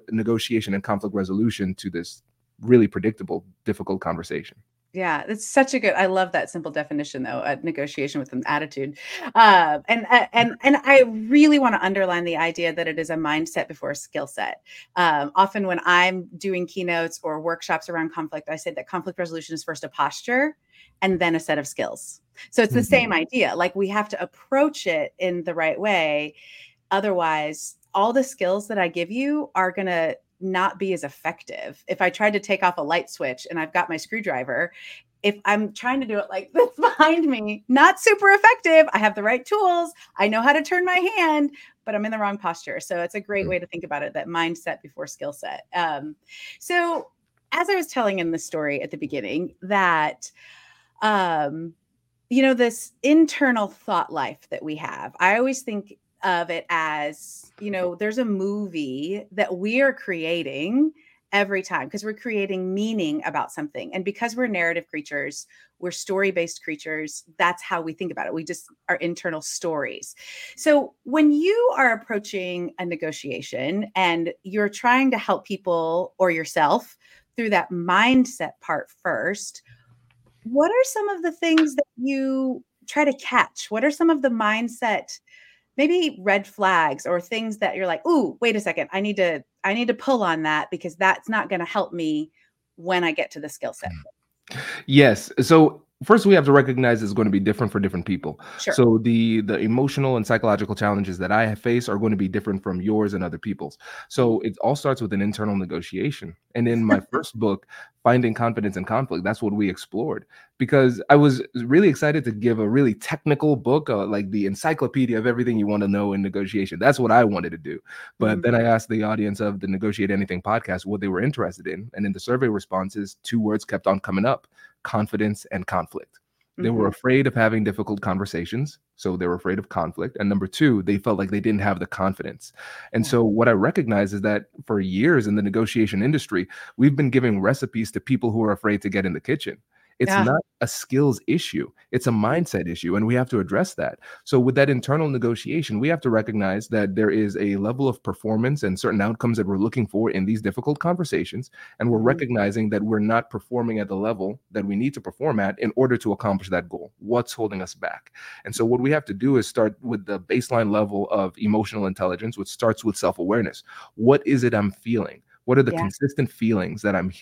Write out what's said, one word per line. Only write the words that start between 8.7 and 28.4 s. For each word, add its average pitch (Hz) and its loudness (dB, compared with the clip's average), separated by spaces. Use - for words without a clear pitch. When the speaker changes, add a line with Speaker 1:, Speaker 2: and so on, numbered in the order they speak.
Speaker 2:
Uh, 175 8
and, 226 0
uh, 240 8
and, 233 2
and 277 6
I 269 10
really 254 4
wanna 233 2
underline 180 0
the 170 -2
idea 165 0
that 165 -4
it 156 -4
is 160 -4
a 165 -4
mindset 160 -2
before 143 -8
a 147 -8
skill 143 -10
set. - -8
Um, 151 2
often 196 2
when 180 -2
I'm 180 4
doing 180 -4
keynotes 170 -4
or 156 -6
workshops 165 -4
around 160 -4
conflict, 156 -8
I 156 -8
say 170 -8
that - -10
conflict 175 -8
resolution 165 -8
is 151 -10
first 156 -10
a 151 -10
posture 247 -2
and 190 2
then 170 2
a 160 -2
set 160 -2
of 143 -4
skills. - -8
So - 2
it's 214 2
the 247 2
Speaker 1:
Mm-hmm. 240 2
Speaker 2:
same 233 4
idea. 165 0
Like, 175 0
we 196 0
have 208 -2
to 196 -8
approach 277 -2
it 156 0
in 180 -2
the 175 -4
right 160 0
way. 156 0
Otherwise, 165 -2
all 214 2
the 262 4
skills 202 -4